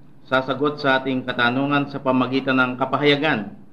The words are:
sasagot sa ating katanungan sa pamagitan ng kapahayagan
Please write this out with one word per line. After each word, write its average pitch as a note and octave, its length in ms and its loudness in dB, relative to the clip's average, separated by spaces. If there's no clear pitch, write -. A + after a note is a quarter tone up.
sasagot C3+ 560 0
sa C3 160 2
ating C3 240 -4
katanungan C3+ 640 0
sa - 80 -10
pamagitan C3 640 0
ng B2+ 160 0
kapahayagan C#3 800 0